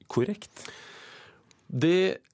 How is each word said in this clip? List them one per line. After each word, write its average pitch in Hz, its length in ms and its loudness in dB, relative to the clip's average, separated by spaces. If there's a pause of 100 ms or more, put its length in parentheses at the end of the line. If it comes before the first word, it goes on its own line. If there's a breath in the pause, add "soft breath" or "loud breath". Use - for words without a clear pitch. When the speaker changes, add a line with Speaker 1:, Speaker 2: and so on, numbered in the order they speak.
Speaker 1:
korrekt? - 640 -4 (1000 loud breath)
Speaker 2:
Det 170 500 2 (160)